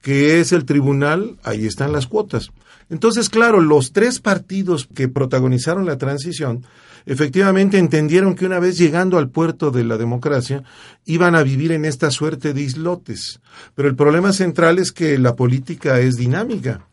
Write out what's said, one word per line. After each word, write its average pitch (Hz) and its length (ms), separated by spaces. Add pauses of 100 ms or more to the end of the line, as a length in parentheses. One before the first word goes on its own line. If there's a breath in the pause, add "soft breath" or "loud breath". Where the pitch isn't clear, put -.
¿Qué 143 380
es 165 140
el 160 140
tribunal? 143 760
Ahí 110 240
están 135 240
las 143 160
cuotas. 202 460 (380 soft breath)
Entonces, 214 380
claro, 220 320
los 151 320
tres 240 280
partidos 185 720
que 131 140
protagonizaron 131 760
la 147 140
transición 135 680 (420 soft breath)
efectivamente 190 720
entendieron 170 580
que 185 100
una 185 140
vez 180 180
llegando 175 400
al 135 120
puerto 160 420
de 123 100
la 113 140
democracia 127 680 (420 loud breath)
iban 170 300
a 165 80
vivir 135 300
en 156 140
esta 147 260
suerte 151 420
de 143 80
islotes. 156 800 (340 loud breath)
Pero 143 140
el 135 80
problema 160 360
central 170 460
es 185 140
que 151 260
la 123 160
política 131 640
es 127 160
dinámica. 127 800